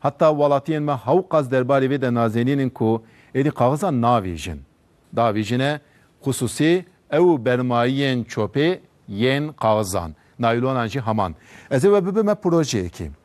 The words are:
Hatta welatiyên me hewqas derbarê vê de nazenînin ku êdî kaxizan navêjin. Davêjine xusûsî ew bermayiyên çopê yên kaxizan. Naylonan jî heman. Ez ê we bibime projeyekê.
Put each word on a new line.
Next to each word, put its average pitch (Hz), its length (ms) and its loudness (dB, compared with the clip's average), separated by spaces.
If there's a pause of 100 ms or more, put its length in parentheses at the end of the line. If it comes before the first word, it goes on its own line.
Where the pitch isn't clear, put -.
Hatta 143 260 0
welatiyên 147 540 2
me 147 120 -2
hewqas 143 600 0
derbarê 131 380 2
vê 139 100 -2
de 123 140 0
nazenînin 120 560 0
ku 113 340 -2 (300)
êdî 139 160 0
kaxizan 147 440 0
navêjin. 95 640 -2 (580)
Davêjine 117 600 0 (460)
xusûsî 151 600 0 (280)
ew 160 320 4
bermayiyên 127 800 0
çopê 143 540 -2 (300)
yên 135 440 -2
kaxizan. 98 640 -2 (240)
Naylonan 120 480 0
jî 123 140 -6
heman. 107 340 -2 (360)
Ez 135 140 0
ê 196 120 6
we 190 100 0
bibime 208 260 0
projeyekê. 127 760 -2 (160)